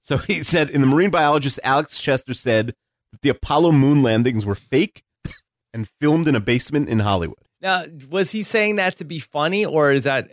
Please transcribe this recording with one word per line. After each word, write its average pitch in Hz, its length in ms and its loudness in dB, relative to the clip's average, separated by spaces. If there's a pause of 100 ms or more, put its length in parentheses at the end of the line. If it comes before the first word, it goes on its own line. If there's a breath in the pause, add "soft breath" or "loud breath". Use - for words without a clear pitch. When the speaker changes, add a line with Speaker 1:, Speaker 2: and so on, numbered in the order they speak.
Speaker 1:
so - 160 -4
he 160 280 -4
said, 156 260 0
"In 143 100 0
The 135 60 4
Marine 165 240 4
Biologist, 151 520 0
Alex 139 380 -2
Chester 131 320 -2
said 117 420 -2 (380)
that - 80 -20
the 135 80 0
Apollo 160 440 2
moon 143 300 4
landings 113 440 0
were 101 80 -2
fake - 480 -4 (720)
and 113 120 -8 (140)
filmed 151 280 2
in 143 60 2
a 113 60 0
basement 123 480 -2
in 113 120 0
Hollywood." 95 360 -2 (260)
Speaker 2:
Now, 185 220 -2 (260)
was 185 220 -2
he 220 100 -6
saying 208 340 -2
that 185 220 -2
to 180 60 -12
be 151 160 -12
funny, 170 440 -2
or 147 280 2
is 139 100 2
that 135 300 -2